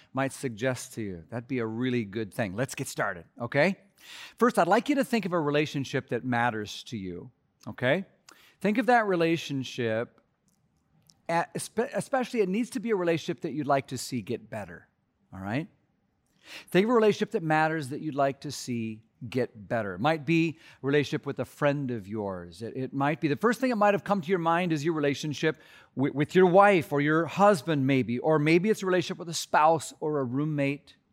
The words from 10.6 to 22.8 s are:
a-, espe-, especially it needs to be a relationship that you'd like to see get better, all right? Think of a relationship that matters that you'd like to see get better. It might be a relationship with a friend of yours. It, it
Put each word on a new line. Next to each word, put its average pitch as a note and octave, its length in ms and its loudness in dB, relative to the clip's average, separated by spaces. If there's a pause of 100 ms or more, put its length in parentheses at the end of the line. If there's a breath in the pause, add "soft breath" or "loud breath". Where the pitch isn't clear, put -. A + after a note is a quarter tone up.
a-, E3+ 200 0 (100)
espe-, - 380 -4
especially A#3+ 480 -2
it F#3 80 0
needs A3 180 -2
to A#3+ 120 -8
be A3+ 100 -4
a G#3 60 0
relationship E3+ 440 0
that E3 120 -6
you'd D3 140 -4
like C#3 200 2
to C3+ 100 -8
see B2 240 -6
get G#2+ 300 -8
better, G2 360 -12 (460)
all F#2+ 80 -12
right? A2 280 -4 (1000 loud breath)
Think F#3 160 4
of A3 60 0
a - 20 2
relationship G#3+ 380 4
that G3+ 120 -4
matters D#3 460 2
that D3 120 -8
you'd D3+ 140 -6
like C#3 280 0
to D3 100 -10
see A2+ 480 -6 (300)
get A2+ 360 -4
better. G#2 280 -4
It F2+ 80 -8
might D3+ 240 0
be E3 320 2 (240 soft breath)
a B2+ 40 -4
relationship C#3+ 380 0
with C3+ 140 -8
a B2 80 -4
friend C#3+ 440 -2
of G#2+ 160 -6
yours. F#2+ 540 -8
It, A2+ 160 -10
it C3 160 -8